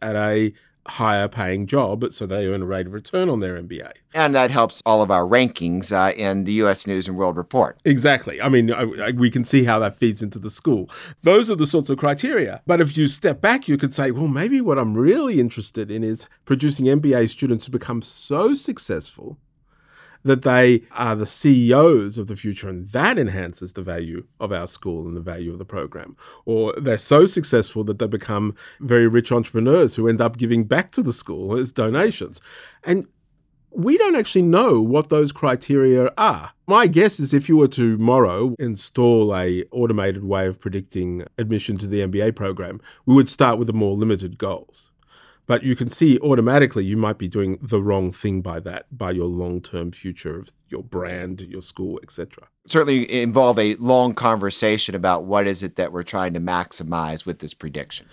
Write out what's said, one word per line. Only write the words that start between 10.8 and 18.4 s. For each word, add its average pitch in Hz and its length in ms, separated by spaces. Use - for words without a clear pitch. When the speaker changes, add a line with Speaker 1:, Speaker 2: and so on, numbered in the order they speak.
Speaker 1:
Those 214 260
are 214 60
the 156 100
sorts 143 240
of 135 80
criteria. 147 680
But 175 140
if 147 140
you 156 120
step 143 340
back, 247 260
you 143 100
could 139 180
say, 139 160
"Well, 139 160
maybe 196 340
what 170 160
I'm 113 160
really 190 460
interested 113 500
in 110 140
is 110 240
producing 139 420
M 139 120
B 147 140
A 120 140
students 120 380
who 127 60
become 120 320
so 190 500